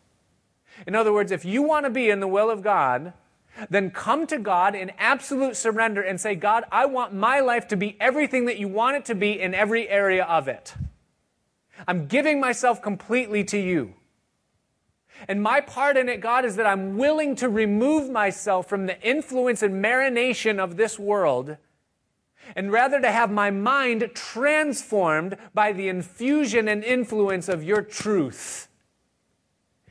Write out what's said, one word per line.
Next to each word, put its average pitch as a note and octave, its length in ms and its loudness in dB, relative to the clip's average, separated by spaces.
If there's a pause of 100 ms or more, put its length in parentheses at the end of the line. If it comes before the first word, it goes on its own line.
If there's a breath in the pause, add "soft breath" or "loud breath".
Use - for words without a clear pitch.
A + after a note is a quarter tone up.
(880 loud breath)
In F#3 80 -4
other G#3+ 180 4
words, G3+ 180 2
if E3+ 140 -4
you G3+ 160 0
want D4+ 240 2
to C4+ 40 0
be A#3+ 200 0
in G3+ 120 2
the G3 60 -2
will G3+ 220 2
of G#3+ 140 -4
God, D#3+ 500 0 (560 loud breath)
then F#3+ 220 0
come C#4 360 -2
to D#4 100 -4
God G3+ 380 2
in F#3+ 220 -10
absolute B3+ 580 0
surrender A3 460 0
and F#3 180 -4
say, G#3 160 -2
"God, G#3 360 0
I A#3 140 2
want B3 280 -2
my A3+ 260 2
life A#3+ 280 0
to G#3 100 -2
be G3+ 240 -4
everything C4 440 2
that A#3 120 -2
you G3+ 100 -6
want A3+ 300 0
it C4+ 80 -8
to A#3 100 -4
be G#3 240 0
in F#3 140 -2
every G#3+ 340 0
area G3 380 2
of D#3+ 220 0
it. - 260 -8 (1160 loud breath)
I'm F3 200 -2
giving C#4+ 320 2
myself B3 420 0
completely G#3+ 640 -2
to - 120 -4
you. E3+ 360 -2 (1300 loud breath)
And G3+ 140 -2
my A#3 200 2
part C#4+ 340 0
in B3+ 140 2
it, A3+ 100 -4
God, A#3 240 0
is G#3+ 140 -2
that A3+ 80 2
I'm G3 320 0
willing D4 400 2
to - 100 -2
remove A3+ 640 2
myself G3 580 -2
from G3 180 -4
the F#3 160 -6
influence B3 600 0
and G3 220 0
marination A#3+ 760 0
of F3+ 160 -4
this G#3+ 240 0
world, D3+ 560 0 (1000 loud breath)
and G3 180 -4
rather C4 280 4
to A#3+ 120 4
have A3 200 2
my G3+ 180 2
mind A#3 640 0
transformed G#3+ 1200 0 (160 loud breath)
by G#3+ 180 2
the F#3+ 160 -4
infusion A3+ 800 0
and G#3 160 0
influence G#3+ 640 0
of F3 160 -4
your G3+ 180 0
truth." - 840 -4 (1200 soft breath)